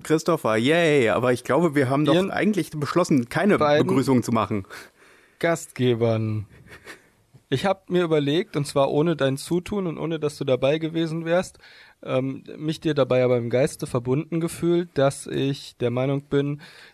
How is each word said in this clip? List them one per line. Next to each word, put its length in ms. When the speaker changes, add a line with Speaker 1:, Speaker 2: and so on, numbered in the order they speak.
Speaker 1:
Christopher, 540
yay, 520
aber 220
ich 120
glaube, 320
wir 140
haben 160
doch 80
Speaker 2:
Ihren 180
Speaker 1:
eigentlich 400
beschlossen, 580
keine 280
Speaker 2:
beiden 300
Speaker 1:
Begrüßung 360
zu 80
machen. 340
Speaker 2:
Gastgebern. 1080
Ich 160
hab 260
mir 120
überlegt, 540
und 80
zwar 240
ohne 260
dein 220
Zutun 480
und 140
ohne, 200
dass 180
du 80
dabei 340
gewesen 460
wärst, 340
ähm, 420
mich 240
dir 140
dabei 280
aber 140
im 140
Geiste 340
verbunden 540
gefühlt, 560
dass 320
ich 500
der 140
Meinung 320
bin, 380